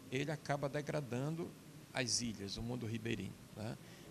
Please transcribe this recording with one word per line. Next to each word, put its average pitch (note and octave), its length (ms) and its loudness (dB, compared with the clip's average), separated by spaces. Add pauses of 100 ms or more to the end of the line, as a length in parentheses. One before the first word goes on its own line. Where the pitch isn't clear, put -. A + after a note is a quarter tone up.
(120)
ele C#3+ 200 2
acaba C#3+ 360 2
degradando D3 840 2 (440)
as A#2+ 280 4
ilhas, G2+ 360 0
o A2 60 -2
mundo A#2+ 220 0
ribeirinho, A2 480 2 (220)
né? A2 220 -2 (340)